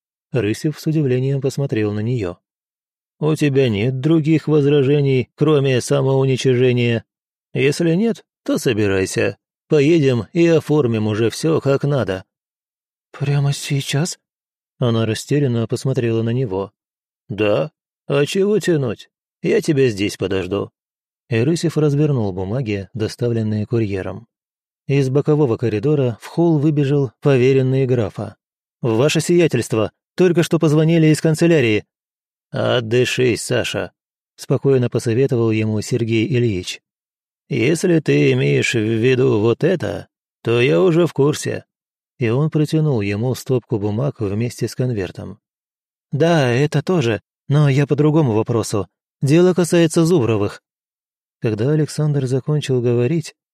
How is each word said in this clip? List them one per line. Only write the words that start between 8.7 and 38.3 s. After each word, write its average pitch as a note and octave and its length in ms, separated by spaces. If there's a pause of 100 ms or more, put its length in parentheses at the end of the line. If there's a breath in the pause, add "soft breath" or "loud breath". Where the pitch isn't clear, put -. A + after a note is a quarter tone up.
Поедем C#3 640
и E3+ 140
оформим C3+ 600
уже G#2+ 220
все D3+ 320
как C3+ 220
надо». G#2 420 (840)
«Прямо C#3+ 420
сейчас?» - 640 (640)
Она A2+ 260
растерянно A#2+ 640
посмотрела A#2 560
на A2+ 80
него. G2 400 (580)
«Да. G#2+ 420 (360)
А C#3+ 180
чего G3 340
тянуть? C#3 520 (320)
Я A3+ 180
тебя C3+ 280
здесь G2 280
подожду». F#2+ 540 (580)
И A#2 80
Рысев D#3 400
развернул C#3+ 560
бумаги, G2+ 600
доставленные A2 720
курьером. G2+ 600 (600)
Из C#3 220
бокового C#3+ 480
коридора A#2+ 640
в - 80
холл E3 300
выбежал C#3+ 540 (100)
поверенный C3+ 640
графа. A2 500 (460)
«Ваше C#3 400
сиятельство, C3+ 680 (240)
только E3+ 280
что D#3+ 160
позвонили D#3 480
из D3+ 140
канцелярии». D#3 640 (640)
«Отдышись, A#2+ 920
Саша», G2+ 520 (420)
спокойно C3+ 540
посоветовал A#2+ 640
ему A2 300
Сергей A2+ 460
Ильич. A#2 540 (640)
«Если D#3+ 520
ты C#3+ 320